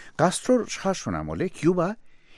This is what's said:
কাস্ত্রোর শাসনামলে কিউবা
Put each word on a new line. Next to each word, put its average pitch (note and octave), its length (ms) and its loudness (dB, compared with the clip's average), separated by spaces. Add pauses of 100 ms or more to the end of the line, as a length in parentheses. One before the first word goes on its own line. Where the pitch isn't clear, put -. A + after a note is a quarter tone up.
(180)
কাস্ত্রোর G#3 520 2
শাসনামলে F2 800 -4
কিউবা F3+ 460 0 (420)